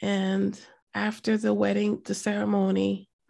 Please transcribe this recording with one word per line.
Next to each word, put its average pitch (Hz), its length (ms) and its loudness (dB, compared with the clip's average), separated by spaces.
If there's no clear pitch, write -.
And 196 560 0
after 214 460 0
the 208 160 2
wedding, 202 500 0
the 202 100 -4
ceremony, 196 960 0